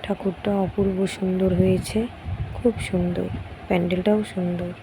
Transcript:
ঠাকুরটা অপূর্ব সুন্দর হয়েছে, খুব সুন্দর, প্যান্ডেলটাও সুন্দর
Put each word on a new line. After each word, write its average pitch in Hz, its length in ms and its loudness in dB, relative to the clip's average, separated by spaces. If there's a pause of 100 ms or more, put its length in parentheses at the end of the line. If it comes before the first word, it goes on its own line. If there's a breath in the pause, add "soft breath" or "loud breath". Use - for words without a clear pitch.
ঠাকুরটা 196 460 -4 (140)
অপূর্ব 190 340 0 (180)
সুন্দর 185 340 2 (100)
হয়েছে, 185 380 4 (600)
খুব 233 140 4 (160)
সুন্দর, 180 400 0 (400)
প্যান্ডেলটাও 180 520 2 (120)
সুন্দর 175 380 -2 (120)